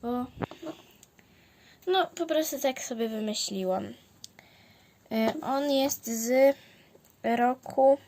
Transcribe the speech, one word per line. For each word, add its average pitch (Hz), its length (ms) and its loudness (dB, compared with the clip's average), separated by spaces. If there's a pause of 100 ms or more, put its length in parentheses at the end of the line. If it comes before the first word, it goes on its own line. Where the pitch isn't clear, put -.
bo 240 100 -6 (520)
no, 320 100 -10 (1120)
no, 370 200 2
po - 180 -6
prostu 311 340 0
tak 262 220 -2
sobie 226 280 -4
wymyśliłam. 214 840 -4 (1160)
E, 220 300 0
on 277 300 -2
jest 277 340 0
z 247 500 4 (680)
roku 254 720 2 (100)